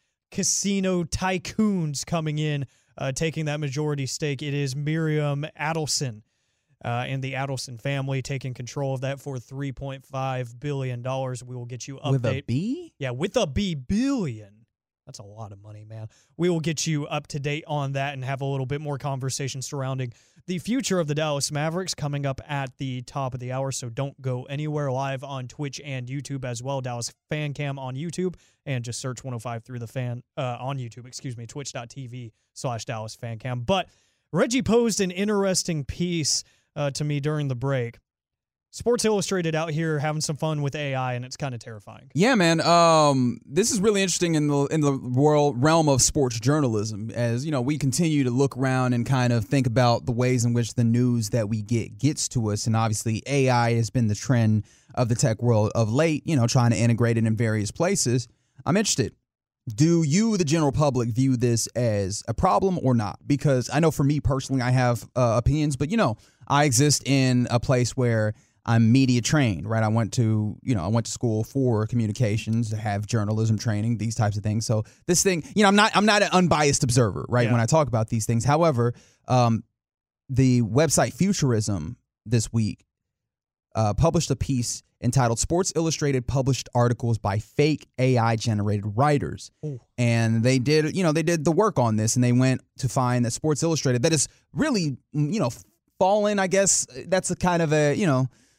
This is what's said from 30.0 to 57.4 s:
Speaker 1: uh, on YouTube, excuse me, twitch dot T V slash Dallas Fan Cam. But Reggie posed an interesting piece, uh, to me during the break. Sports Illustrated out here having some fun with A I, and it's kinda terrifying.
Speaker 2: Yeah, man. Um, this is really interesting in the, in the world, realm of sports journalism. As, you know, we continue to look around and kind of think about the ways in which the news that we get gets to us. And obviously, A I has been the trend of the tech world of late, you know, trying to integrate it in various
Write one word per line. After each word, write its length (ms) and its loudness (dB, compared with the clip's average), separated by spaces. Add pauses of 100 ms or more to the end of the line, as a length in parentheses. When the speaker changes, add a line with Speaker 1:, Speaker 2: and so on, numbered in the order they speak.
Speaker 1:
uh, 240 -6
on 180 -6
YouTube, 300 -12
excuse 280 -12
me, 120 -14
twitch 240 -12
dot 180 -10
T 160 -14
V 260 -14 (220)
slash 300 -6
Dallas 320 -8
Fan 240 -10
Cam. 220 -4
But 260 0 (440)
Reggie 300 2
posed 380 2
an 100 0
interesting 760 0
piece, 600 -2 (320)
uh, 160 -2
to 100 -8
me 160 -2
during 300 -2
the 80 -4
break. 420 -4 (760)
Sports 300 0
Illustrated 500 0
out 160 -2
here 280 -2
having 240 -2
some 140 -4
fun 260 -2
with 120 -4
A 200 -4
I, 180 -2
and 140 -6
it's 100 -14
kinda 220 -8
terrifying. 560 -18
Speaker 2:
Yeah, 220 4
man. 260 4
Um, 840 6
this 260 0
is 120 0
really 200 4
interesting 320 0
in 120 4
the, 220 2
in 120 0
the 160 2
world, 680 2
realm 280 4
of 100 4
sports 400 0
journalism. 720 0
As, 340 -2
you 60 -6
know, 100 0
we 160 -2
continue 480 2
to 60 2
look 260 2
around 380 2
and 100 0
kind 260 2
of 140 2
think 220 2
about 400 2
the 60 0
ways 340 2
in 80 2
which 180 0
the 120 2
news 460 2
that 200 0
we 100 -2
get 380 -4
gets 300 0
to 220 -2
us. 160 -4
And 80 2
obviously, 520 0
A 240 2
I 240 2
has 160 0
been 160 2
the 80 0
trend 500 2 (300)
of 160 0
the 60 0
tech 260 0
world 320 4
of 180 0
late, 340 0
you 80 0
know, 120 4
trying 240 4
to 80 2
integrate 400 2
it 80 2
in 100 0
various 340 0